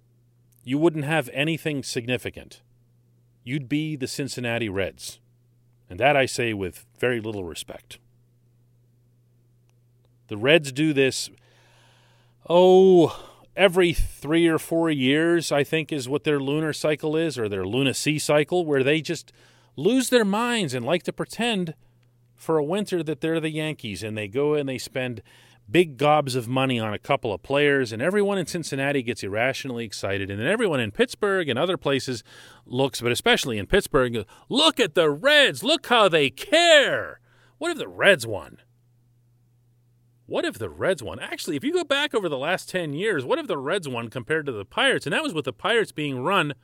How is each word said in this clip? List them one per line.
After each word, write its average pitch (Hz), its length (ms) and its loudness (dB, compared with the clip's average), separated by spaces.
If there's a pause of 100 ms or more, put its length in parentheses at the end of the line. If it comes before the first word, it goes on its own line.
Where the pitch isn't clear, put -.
(640)
You 131 140 -2
wouldn't 156 260 2
have 147 280 -2
anything 147 500 -2
significant. - 800 -6 (800)
You'd 131 260 -8
be 151 280 -2
the 127 120 -6
Cincinnati 120 600 -4
Reds. 92 500 -6 (720)
And 90 100 -14
that 143 180 4
I 131 100 2
say 117 260 -4
with 95 320 -8 (140)
very 123 220 0
little 104 240 -8
respect. - 540 -14 (2250)
The 110 80 -8
Reds 139 360 4
do 156 200 2
this, 135 380 0 (1200)
oh, 185 680 8 (380)
every 180 380 2
three 165 520 0
or 160 120 2
four 165 320 -2
years, 151 600 2
I 143 140 2
think 160 260 -4
is 135 160 -6
what 139 180 -4
their 147 140 0
lunar 147 360 -2
cycle 156 420 -2
is, 160 220 -2
or 110 100 -2
their 98 160 -4
lunacy 135 540 0
cycle, 156 480 0
where 139 180 2
they 151 160 2
just - 320 -8 (420)
lose 240 360 2
their 240 160 4
minds 208 480 0
and 120 100 -4
like 170 200 0
to 175 100 -6
pretend 185 580 -4 (640)
for 160 220 0
a 147 60 2
winter 180 380 -2
that 151 200 -4
they're 160 180 0
the 160 80 -2
Yankees, 151 540 -6
and 110 160 -6
they 104 100 -4
go 143 240 0
and 147 160 0
they 131 80 -4
spend 123 460 -6 (480)
big 156 260 4
gobs 147 380 2
of 120 120 -2
money 131 320 0
on 110 140 -2
a 98 60 -6
couple 131 340 -2
of 90 100 -6
players, 139 480 2
and 110 120 -6
everyone 196 340 0
in 175 100 -4
Cincinnati 143 560 -4
gets 113 200 -6
irrationally 117 600 -4
excited, 98 460 -4
and 101 80 -6
then 117 80 -4
everyone 185 340 0
in 107 100 -2
Pittsburgh 196 580 -2
and 123 100 -2
other 175 200 0
places 135 440 -2 (440)
looks, 131 340 -2
but 120 120 0
especially 147 440 0
in 98 100 -4
Pittsburgh, 127 600 0 (240)
"Look 302 280 2
at 202 160 0
the 160 160 4
Reds, 202 520 2
look 302 240 0
how 226 200 4
they 156 220 4
care." 254 920 4 (360)
What 330 140 -4
if 311 80 -6
the 127 100 -8
Reds 120 380 4
won? 76 320 -10 (1700)
What - 200 -4
if 302 140 -6
the 104 100 -6
Reds 113 340 -2
won? 95 160 -8
Actually, 185 380 -6
if 139 80 -6
you 302 80 -2
go 349 120 0
back 285 300 -2
over 196 140 -2
the 143 100 -2
last 165 300 -4
ten 170 240 -4
years, 165 320 -2
what 233 140 2
if 311 80 -2
the 160 100 -2
Reds 151 320 -4
won 117 200 -6
compared 147 380 -4
to 135 60 -4
the 101 140 -6
Pirates? 220 400 0
And 151 60 -4
that 269 100 -2
was 285 100 -6
with 151 140 -4
the 127 80 -6
Pirates 214 380 -2
being 139 300 -6
run 160 420 0